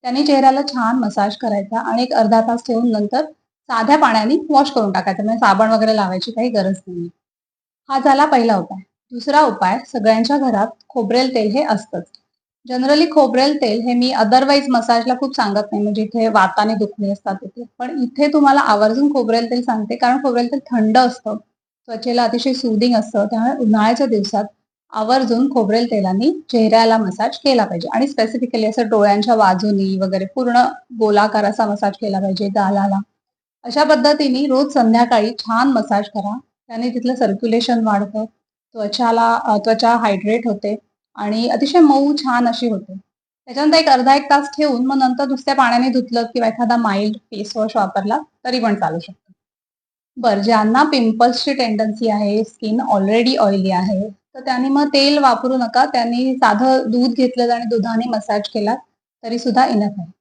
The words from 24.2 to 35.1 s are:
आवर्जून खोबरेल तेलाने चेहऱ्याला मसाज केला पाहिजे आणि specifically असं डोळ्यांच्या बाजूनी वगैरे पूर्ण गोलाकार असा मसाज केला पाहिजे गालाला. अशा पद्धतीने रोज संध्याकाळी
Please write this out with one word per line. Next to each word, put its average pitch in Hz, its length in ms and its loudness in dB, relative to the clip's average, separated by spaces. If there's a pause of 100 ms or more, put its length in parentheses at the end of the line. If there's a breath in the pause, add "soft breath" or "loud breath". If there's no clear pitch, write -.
आवर्जून 240 600 0
खोबरेल 233 380 0
तेलाने 208 480 0 (100)
चेहऱ्याला 226 480 4
मसाज 208 400 -4
केला 247 280 2
पाहिजे 175 280 -8
आणि 247 120 0
specifically 226 640 -2
असं 226 200 -2
डोळ्यांच्या 208 460 2
बाजूनी 196 640 0
वगैरे 190 260 -2
पूर्ण 240 320 -2 (420)
गोलाकार 208 460 2
असा 208 200 0
मसाज 202 280 -2
केला 196 260 -4
पाहिजे 196 280 -2
गालाला. 196 520 0 (640)
अशा 247 200 0
पद्धतीने 285 640 2
रोज 269 260 0
संध्याकाळी 233 680 2